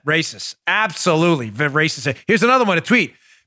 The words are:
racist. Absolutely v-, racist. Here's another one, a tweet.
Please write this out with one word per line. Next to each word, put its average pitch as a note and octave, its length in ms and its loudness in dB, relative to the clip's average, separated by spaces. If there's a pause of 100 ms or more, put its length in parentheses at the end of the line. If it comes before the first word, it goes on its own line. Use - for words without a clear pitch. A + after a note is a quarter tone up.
racist. D3+ 500 -4 (100)
Absolutely E3+ 840 0
v-, A2 160 -4
racist. C#3+ 500 -2 (100)
Here's G3 180 2
another B3 200 4
one, F#3+ 140 2
a D#3+ 40 0
tweet. G#3+ 320 0 (340)